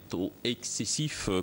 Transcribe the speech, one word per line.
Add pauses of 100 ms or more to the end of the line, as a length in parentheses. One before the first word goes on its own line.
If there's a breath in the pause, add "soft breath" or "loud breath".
taux (100)
excessifs, (140)